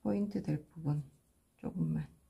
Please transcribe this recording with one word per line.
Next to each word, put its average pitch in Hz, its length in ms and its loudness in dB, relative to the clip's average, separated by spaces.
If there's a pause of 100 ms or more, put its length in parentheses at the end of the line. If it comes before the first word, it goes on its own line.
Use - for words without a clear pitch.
포인트 202 400 2
될 151 280 -2
부분 147 340 0 (540)
조금만. 160 500 0 (220)